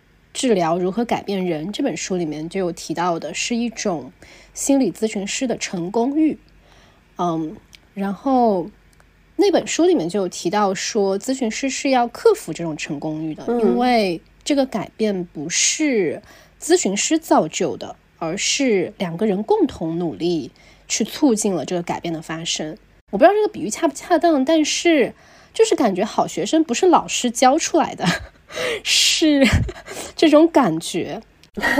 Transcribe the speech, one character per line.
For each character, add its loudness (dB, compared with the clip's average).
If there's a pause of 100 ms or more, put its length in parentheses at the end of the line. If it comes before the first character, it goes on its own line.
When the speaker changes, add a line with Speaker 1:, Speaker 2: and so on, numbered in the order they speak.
(320)
Speaker 1:
治 0
疗 2
如 -2
何 -2
改 -2
变 -4
人》 -4
这 -4
本 -2
书 -6
里 -2
面 -8
就 -6
有 -2
提 -10
到 -2
的， -10
是 -4
一 -2
种 -6 (440)
心 2
理 2
咨 -4
询 -4
师 -4
的 -2
成 -6
功 0
欲。 2 (840)
嗯， -4 (360)
然 -6
后 2 (680)
那 4
本 4
书 0
里 6
面 0
就 -2
有 0
提 -6
到 2
说， 0
咨 -4
询 -2
师 -4
是 -4
要 2
克 2
服 -10
这 -8
种 -6
成 -8
功 -6
欲 -6
的， -14
Speaker 2:
嗯。 0
Speaker 1:
因 2
为 0 (220)
这 0
个 2
改 -8
变 -2
不 -8
是 0 (400)
咨 4
询 -2
师 0
造 2
就 -4
的， -12 (240)
而 -4
是 0
两 -6
个 -2
人 0
共 2
同 -4
努 -4
力 -2 (380)
去 -2
促 2
进 0
了 -2
这 -4
个 -2
改 -6
变 -6
的 -8
发 -10
生。 -6 (360)
我 -2
不 6
知 12
道 4
这 2
个 0
比 -10
喻 -4
恰 -4
不 0
恰 0
当， 4
但 4
是 2 (400)
就 4
是 0
感 2
觉 -2
好 -2
学 -4
生 4
不 -4
是 2
老 6
师 -2
教 4
出 -2
来 0
的， -4 (380)
<laughs> -6
是 4 (680)
这 6
种 8
感 2
觉。 -6 (600)